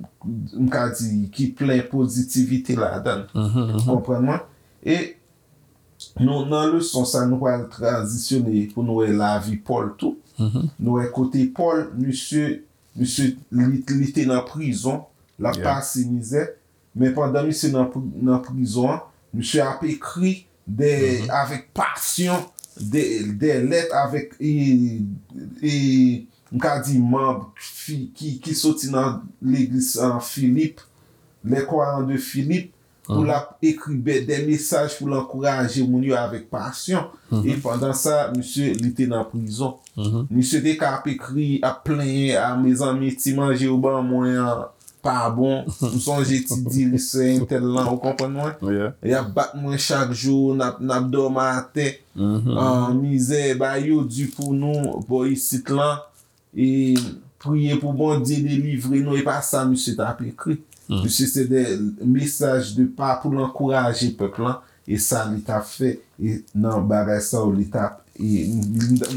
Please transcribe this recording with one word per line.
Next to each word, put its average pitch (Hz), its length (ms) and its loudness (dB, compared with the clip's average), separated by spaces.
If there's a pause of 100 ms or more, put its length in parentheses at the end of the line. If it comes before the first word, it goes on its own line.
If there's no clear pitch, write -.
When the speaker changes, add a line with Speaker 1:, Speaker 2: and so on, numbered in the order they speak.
(540)
Speaker 1:
m 127 160 2
ka 127 200 0
di, 107 380 -2
ki 131 240 -2
plen 131 380 2
pozitivite 127 880 0
ladan. 107 580 -2
Speaker 2:
Mhm, 110 260 2
mhm. 110 240 0
Speaker 1:
Konprann 123 400 2
mwen? 156 160 0 (420)
E - 340 -2 (1040)
nou, 135 260 2
nan 151 280 2
leson 165 300 0
sa, 123 220 0
nou 127 140 2
pral 123 280 0
tranzisyone 113 1040 0
pou 120 120 -2
nou 113 180 2
wè 107 100 2
lavi 104 460 0
Pòl 113 380 -2
tou. - 200 -4 (220)
Speaker 2:
Mhm. 113 300 0 (100)
Speaker 1:
Nou 123 220 2
wè 123 100 -2
kote 131 320 0 (100)
Pòl, 160 420 0
misye, 135 680 -2 (360)
misye 127 360 0 (160)
li, 127 400 2
li 139 240 0
te 147 140 2
nan 127 180 2
prizon, 131 580 -4 (360)
la 113 140 0
Speaker 2:
Yeah. 90 120 -6
Speaker 1:
pase 135 420 -2
mizè, 120 400 -2 (480)
men 131 180 2
pandan 143 340 0
misye 151 260 0
nan 127 180 2
pri-, 123 320 -6
nan 127 200 4
prizon, 127 580 -2 (320)
misye 120 280 0
ap - 240 -2
ekri 185 600 -2 (180)
de, 131 600 2
Speaker 2:
Mhm. 117 80 -4
Speaker 1:
avèk 127 340 -2 (100)
pasyon, 180 640 -2 (360)
de, 107 580 -2
de 147 200 2 (160)
lèt 170 240 2
avèk, 143 460 -2
e... 127 640 4 (600)
e, 131 640 4 (260)
m 120 60 0
ka 131 220 2
di 131 180 2
manm 123 560 2
fi, - 600 -10
ki, 143 240 -8
ki 160 160 -6
soti - 360 0
nan 127 320 0 (200)
legliz 127 560 2
an 123 220 2
Filip, 139 600 0 (640)
le 131 220 0
kwayan 143 400 0
de 135 120 -2
Filip, 147 540 -2 (320)
pou 104 160 0
Speaker 2:
Mhm. 151 60 2
Speaker 1:
la 143 220 -2 (140)
ekri 156 340 0
be, 127 300 2
de 139 200 0
mesaj 147 520 0
pou 139 100 -6
lankouraje 131 800 0
moun 127 160 4
yo 135 140 2
avèk 117 340 -4
pasyon. 139 540 -4 (260)
Speaker 2:
Mhm. 107 180 2
Speaker 1:
E 147 120 2
pandan 127 340 -2
sa, 147 380 0
misye 123 420 -2
li 113 180 0
te 127 140 0
nan 113 180 -2
prizon. 117 500 -4 (220)
Speaker 2:
Mhm. 110 340 0
Speaker 1:
Misye 127 320 2
te 156 140 2
ka 143 200 0
ap - 100 -8
ekri, 139 560 -2
ap 127 220 -2
plen 139 520 0
a 123 200 0
mezanmi 131 600 2
ti 135 180 0
manje 135 340 2
ou 131 100 4
ban 135 240 0
mwen, 127 360 0
an, 120 260 -2 (380)
pa 123 280 0
bon. 131 420 0
Speaker 2:
<laughs> - 100 -6
Speaker 1:
M 120 180 0
sonje 135 440 0
ti 127 200 -2
di 127 340 2
se 127 400 2
entèl 127 240 0
lan, 123 300 0
ou 123 60 -2
konprann 131 340 -2
mwen? 147 300 -4
Speaker 2:
Yeah. 101 300 -2 (100)
Speaker 1:
Y 117 120 0
ap 120 180 -2
bat 135 220 0
mwen 143 240 -4
chak 139 340 0
jou, 135 420 2
n 135 80 0
ap, - 180 -4
n 127 100 -4
ap 127 180 0
dòm 135 300 2
atè. 131 600 -2 (180)
Speaker 2:
Mhm. 110 420 0
Speaker 1:
An, 123 420 2
mizè, 139 560 2
ba 135 220 0
yo 151 240 2
di 123 240 -4
pou 139 260 -4
nou, 143 540 0
bo 127 200 0
isit 131 440 -2
lan, 143 300 2 (540)
e 131 420 4 (420)
priye 147 400 2
pou 147 140 -2
Bondye 143 500 2
delivre 139 560 0
nou, 143 160 0
e 139 80 2
pa 143 200 0
sa, 135 220 -2
misye 127 300 2
ta 127 160 -2
ap 120 120 -8
ekri. 147 360 -4 (300)
Speaker 2:
Mhm. 98 140 0
Speaker 1:
Misye 110 240 2
se 131 180 0
de 131 160 2 (400)
mesaj 131 720 2
de 127 120 4
pa 131 300 -2
pou 147 160 -4
lankouraje 127 840 0
pèp 98 220 -4
lan, 123 220 -2 (260)
e 107 120 0
sa 113 280 0
li 107 160 -4
ta 107 180 -2
fè, - 380 -2 (200)
e 110 220 -2 (140)
nan 107 320 0
bagay 104 340 2
sa 113 220 -2
ou 104 100 2
li 98 140 0
ta, 101 320 -4 (140)
e - 100 -8
li, 110 760 2 (180)